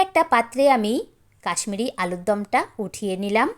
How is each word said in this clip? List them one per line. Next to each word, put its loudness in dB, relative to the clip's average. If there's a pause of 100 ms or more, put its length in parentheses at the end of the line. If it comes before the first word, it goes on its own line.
একটা 0 (100)
পাত্রে 0 (120)
আমি 0 (520)
কাশ্মীরি -4 (160)
আলুর -4
দমটা 2 (180)
উঠিয়ে -4
নিলাম। 0